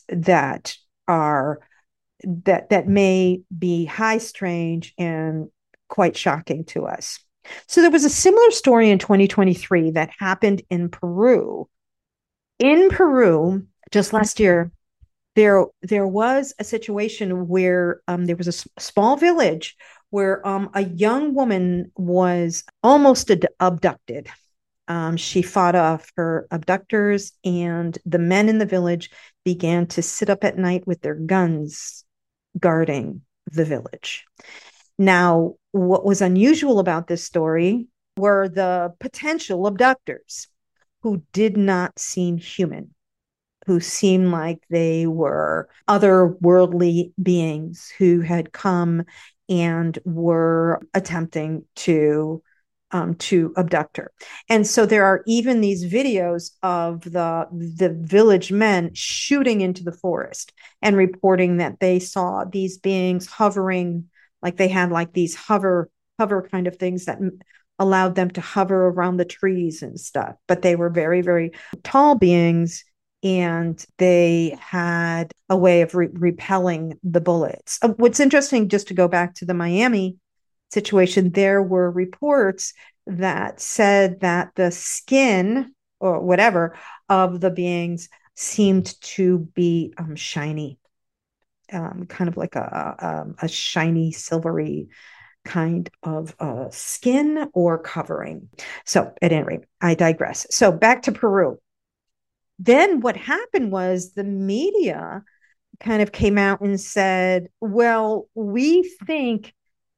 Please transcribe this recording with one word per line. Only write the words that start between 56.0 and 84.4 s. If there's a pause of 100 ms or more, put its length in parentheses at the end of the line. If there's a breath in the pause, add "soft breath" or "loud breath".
of
the,
the
village
men
shooting
into
the
forest (280 soft breath)
and
reporting
that
they
saw
these
beings
hovering, (360 soft breath)
like
they
had,
like,
these
hover, (300)
hover
kind
of
things
that
m-, (400 soft breath)
allowed
them
to
hover
around
the
trees
and
stuff. (120)
But
they
were
very,
very (320 loud breath)
tall
beings, (380)
and (140)
they
had (180)
a
way
of
re-,
repelling
the
bullets.
Uh,
what's
interesting,
just
to
go
back
to
the
Miami (520)
situation,
there
were
reports (340 soft breath)
that
said
that